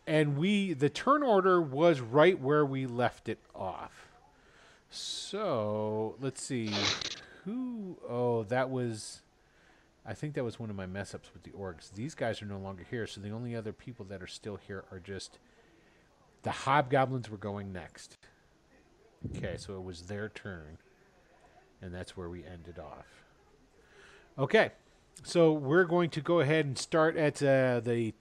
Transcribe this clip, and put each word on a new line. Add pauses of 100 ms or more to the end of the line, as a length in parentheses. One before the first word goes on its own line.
and
we,
the
turn
order
was
right
where
we
left
it (140)
off. (840)
So,
let's
see. (720)
Who, (120)
oh,
that
was, (840)
I
think
that
was
one
of
my
mess
ups
with
the
orcs.
These
guys
are
no
longer
here,
so
the
only
other
people
that
are
still
here
are
just, (1040)
the
hobgoblins
were
going
next. (1160)
Okay,
so
it
was
their
turn, (1040)
and
that's
where
we
ended
off. (1300)
Okay, (520)
so
we're
going
to
go
ahead
and
start
at,
uh,
the